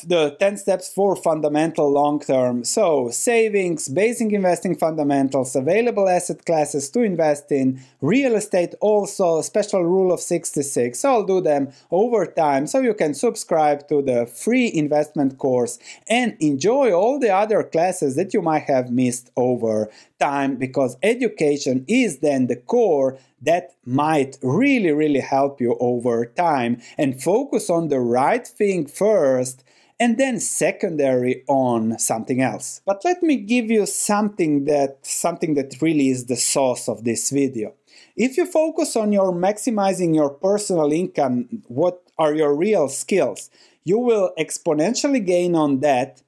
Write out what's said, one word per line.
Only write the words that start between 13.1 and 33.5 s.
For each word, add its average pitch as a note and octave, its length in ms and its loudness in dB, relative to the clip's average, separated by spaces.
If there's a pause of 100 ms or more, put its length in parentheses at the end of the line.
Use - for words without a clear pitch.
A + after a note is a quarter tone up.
subscribe D#3 760 0
to D3 140 0
the A#2+ 240 0
free A#3 480 0
investment D3 640 0
course B2+ 400 0 (280)
and A#3 320 0
enjoy F3+ 540 2
all A3+ 260 2
the A3+ 120 0
other G3 320 2
classes E3 540 0
that F#3 180 -2
you G3+ 80 0
might D#3 220 0
have B2+ 260 0
missed B2 480 0
over A2+ 520 0 (300)
time, C#3 360 -2
because C3 460 -2
education D3+ 840 0
is A3+ 300 2
then C3+ 280 0
the A#2+ 100 -2
core C#3+ 600 0 (260)
that E3+ 320 0 (100)
might C#3 580 0
really, G3+ 480 2
really D3 300 2
help C#3 400 -2
you A#2+ 180 0
over A#2+ 460 0
time. B2+ 560 0 (160)
And C3+ 260 -2
focus A3+ 460 0
on E3 200 0
the C3+ 120 0
right C3 460 0
thing F#3+ 400 -2
first, C#3 760 0 (380)
and A#3 160 2
then B3+ 240 0
secondary C#3 1080 0
on A#2+ 520 0
something A#2+ 420 -2
else. - 460 -4
But G3 180 -2
let F4+ 180 -2
me D4+ 140 2
give A3 340 -2